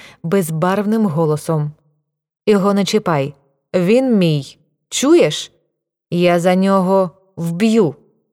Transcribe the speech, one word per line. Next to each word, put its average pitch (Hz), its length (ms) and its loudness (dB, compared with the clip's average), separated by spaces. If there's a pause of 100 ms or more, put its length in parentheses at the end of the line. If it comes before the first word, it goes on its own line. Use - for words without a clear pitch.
(240)
безбарвним 196 800 -2
голосом: 151 640 -2 (760)
«Його 202 280 2
не 196 120 0
чіпай, 160 480 -2 (420)
він 226 420 2
мій. 156 400 -2 (320)
Чуєш? 262 640 0 (600)
Я 175 280 2
за 180 160 2
нього 190 560 2 (240)
вб'ю». 170 600 0 (380)